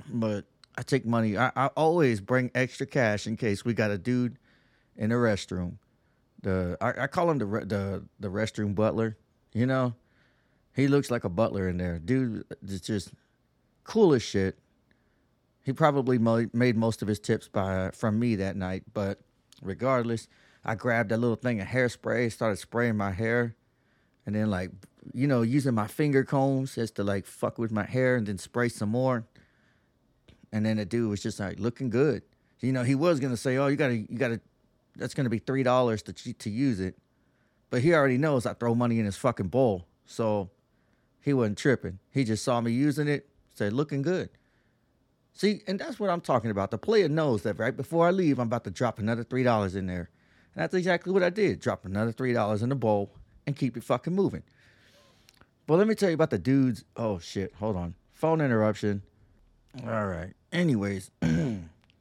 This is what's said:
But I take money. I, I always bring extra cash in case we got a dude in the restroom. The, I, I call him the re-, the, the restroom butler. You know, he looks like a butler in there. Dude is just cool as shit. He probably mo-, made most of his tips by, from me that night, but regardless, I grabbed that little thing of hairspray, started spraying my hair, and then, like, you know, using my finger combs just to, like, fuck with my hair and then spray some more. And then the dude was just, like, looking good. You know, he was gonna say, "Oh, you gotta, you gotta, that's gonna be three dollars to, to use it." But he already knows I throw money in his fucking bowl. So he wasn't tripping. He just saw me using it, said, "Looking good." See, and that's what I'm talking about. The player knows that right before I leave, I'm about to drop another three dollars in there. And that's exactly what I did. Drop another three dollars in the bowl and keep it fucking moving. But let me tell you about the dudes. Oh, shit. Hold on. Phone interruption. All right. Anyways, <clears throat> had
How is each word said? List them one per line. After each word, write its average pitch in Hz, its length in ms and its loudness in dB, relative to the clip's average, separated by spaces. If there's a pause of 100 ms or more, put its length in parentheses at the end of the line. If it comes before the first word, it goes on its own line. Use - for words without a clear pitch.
But 110 360 -2 (320)
I 127 60 -8
take 135 240 0
money. 113 320 2
I, 123 180 2
I 131 120 2
always 151 520 2
bring 127 340 0
extra 127 300 0
cash 110 420 0
in 107 100 -4
case 101 280 -2
we 120 100 0
got 107 160 0
a 104 60 -2
dude 123 400 -2 (600)
in 110 140 -2
the 117 60 2
restroom. 95 580 0 (680)
The, 92 380 -2
I, 120 240 -2
I - 20 -4
call 170 240 0
him 151 80 2
the 110 80 -2
re-, 104 180 -4
the, 98 380 -4 (180)
the 101 80 -6
restroom 104 460 -2
butler. 107 420 0 (380)
You 110 100 2
know, 127 300 0 (800)
he 139 140 2
looks 139 220 2
like 120 140 -2
a 95 60 -2
butler 95 380 0
in 90 100 -2
there. 87 220 -4
Dude 113 440 0 (220)
is 98 160 -8
just 104 300 -4 (720)
cool 208 280 6
as 120 100 4
shit. 95 360 -2 (1040)
He 135 100 -4
probably 135 460 4
mo-, 113 340 4
made 120 240 4
most 113 240 0
of 101 80 -4
his 104 120 0
tips - 280 -2
by, 95 440 -2
from 107 260 -2
me 120 160 2
that 95 220 -4
night, 92 260 -6 (100)
but 101 280 -4 (420)
regardless, 117 640 -2 (380)
I 110 100 -2
grabbed 117 360 0
that 113 80 0
little 117 180 2
thing 120 240 -2
of 92 80 -6
hairspray, 117 640 -2
started 110 240 -2
spraying 117 400 -2
my 101 160 -2
hair, 113 420 -2 (720)
and 101 80 -6
then, 107 160 0
like, 92 220 -4 (420)
you 131 140 0
know, 123 140 4
using 127 300 2
my 107 140 0
finger 139 380 2
combs 135 500 0
just 117 220 -6
to, 104 80 -2
like, 101 220 -2
fuck - 320 -6
with 113 120 -2
my 107 140 -2
hair 127 320 2
and 113 100 -2
then 101 120 -6
spray 120 300 -2
some 107 200 -6
more. 123 360 0 (1300)
And 107 160 0
then 110 120 2
the 104 60 -2
dude 117 240 0
was 104 140 -2
just, 110 160 -6
like, 95 220 -6
looking 120 300 -4
good. 123 320 2 (360)
You 127 140 -2
know, 127 100 -2
he 135 140 2
was 156 240 2
gonna 127 160 -2
say, 131 200 0
"Oh, 139 120 2
you 143 80 0
gotta, 127 220 0
you 113 200 -8
gotta, 117 220 0 (560)
that's - 180 -8
gonna 131 160 -2
be 113 80 -2
three 131 240 -2
dollars 123 400 4
to, - 100 -12
to - 380 -10
use 117 300 0
it." 92 160 -4 (760)
But 123 120 0
he 170 120 6
already 139 240 4
knows 139 280 2
I 98 80 -4
throw 117 200 0
money 117 240 2
in 113 60 0
his 101 120 -4
fucking 117 300 -2
bowl. 101 400 2 (200)
So 104 440 -2 (720)
he 143 100 0
wasn't 117 240 2
tripping. 104 420 0 (120)
He 139 140 0
just 110 200 -2
saw 120 160 0
me 117 120 -2
using 147 360 0
it, 143 200 -4 (260)
said, 104 180 -2
"Looking 143 300 -2
good." 156 260 -2 (1040)
See, 208 340 0
and 190 120 -2
that's 277 200 -8
what 202 120 0
I'm 175 100 0
talking 120 300 0
about. 98 200 0
The 110 80 -4
player 202 300 2
knows 143 360 2
that 107 140 -2
right 113 160 0
before 165 320 2
I 175 40 6
leave, 175 280 2
I'm 123 100 0
about 117 160 -2
to 107 60 -6
drop 113 280 -2
another 113 260 -2
three 127 180 -2
dollars 110 320 2
in 95 120 -4
there. 90 240 -6 (440)
And - 80 -4
that's 165 120 -4
exactly 180 380 0
what 190 100 4
I 180 80 4
did. 175 300 0
Drop 101 260 -4
another 104 260 -2
three 127 220 -2
dollars 107 280 0
in 120 60 0
the 135 60 0
bowl 107 400 0 (320)
and 143 100 -4
keep 127 200 -2
it 117 80 -12
fucking 139 300 -2
moving. 185 280 0 (1200)
But 156 120 4
let 208 80 4
me 220 80 2
tell 202 160 2
you 165 40 0
about 151 160 2
the 110 80 0
dudes. 127 460 2 (120)
Oh, 107 220 -2
shit. 92 360 -6
Hold 107 220 -4
on. 87 180 -6 (180)
Phone 160 280 0
interruption. 107 640 2 (840)
All 110 200 -2
right. 90 280 -8 (180)
Anyways, 101 640 0
<clears throat> - 60 -6
had 147 380 0 (400)